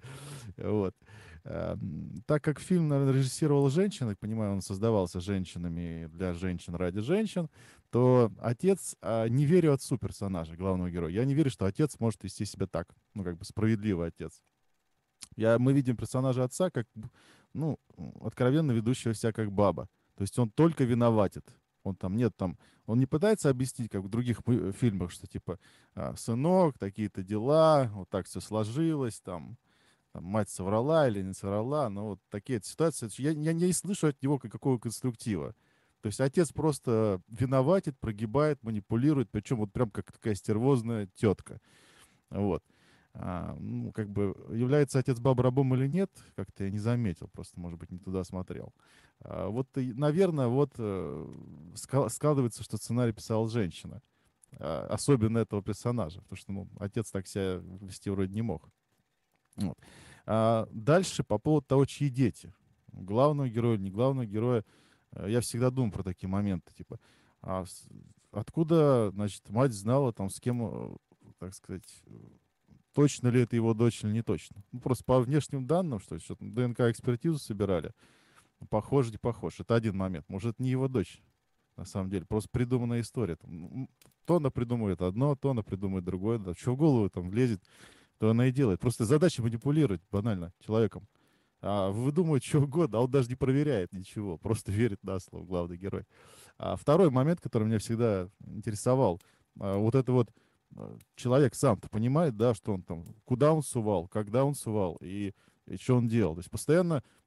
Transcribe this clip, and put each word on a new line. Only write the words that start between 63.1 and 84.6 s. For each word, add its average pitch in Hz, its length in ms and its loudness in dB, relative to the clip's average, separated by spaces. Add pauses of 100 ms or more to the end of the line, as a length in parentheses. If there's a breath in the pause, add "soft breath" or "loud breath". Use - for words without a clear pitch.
героя, 117 280 2
не 95 140 -4
главного 127 340 0
героя, 110 380 0 (480 soft breath)
э, - 180 -10
я 120 120 2
всегда 120 280 0
думаю 127 220 0
про 92 120 -6
такие 92 260 -6
моменты, 98 440 -2
типа, - 260 -16 (420 soft breath)
а 92 240 -6
с-, - 220 -18 (440)
откуда, 143 800 4
значит, 101 380 -6
мать 120 240 2
знала, 117 400 0
там, 95 160 -6
с - 100 -12
кем, 123 240 -2
э, 58 320 -8 (440)
так 92 140 -12
сказать, - 480 -14 (920)
точно 139 340 2
ли 123 140 6
это 120 140 2
его 113 180 4
дочь 113 300 2
или 107 80 0
не 113 100 0
точно. - 500 -6
Ну, 123 80 -10
просто 131 240 -2
по 127 160 4
внешним 131 480 0
данным, 156 320 0
что - 160 -10
еще 82 200 -12
там 101 180 -12
Д 120 100 0
Н 120 100 -2
К 120 160 2
экспертизу 123 480 0
собирали, 98 540 -2 (720 soft breath)
ну, - 60 -16
похож, 117 440 0
не 107 60 -10
похож. - 420 -4
Это 107 160 0
один 110 220 2
момент. 95 320 -4
Может, 98 260 -6
это - 80 -6
не 127 60 0
его 127 180 0
дочь, 123 340 -2 (540)
на 92 100 -12
самом 95 240 -6
деле, 92 160 -4
просто 107 240 -4
придуманная 120 520 0
история. 107 340 -4
Там, 85 300 -14
м, 131 240 -10 (360)
то 170 120 4
она 143 120 0
придумывает 117 520 -2